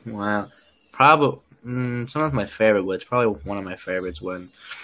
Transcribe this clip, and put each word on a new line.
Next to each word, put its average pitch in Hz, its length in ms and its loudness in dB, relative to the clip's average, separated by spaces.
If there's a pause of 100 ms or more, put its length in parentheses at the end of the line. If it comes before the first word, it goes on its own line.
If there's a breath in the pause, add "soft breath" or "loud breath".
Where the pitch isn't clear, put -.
wow. 104 440 -4 (420)
Probably, 147 480 6 (260)
mm, 123 420 -4
some 151 140 -4
of 156 100 -2
my 104 140 -2
favorite, 104 380 4
but 95 80 -4
it's 92 120 -6
probably 117 400 0
one 101 140 -8
of 95 60 -10
my 92 100 -10
favorites 92 480 -8
when 90 260 -10 (360 loud breath)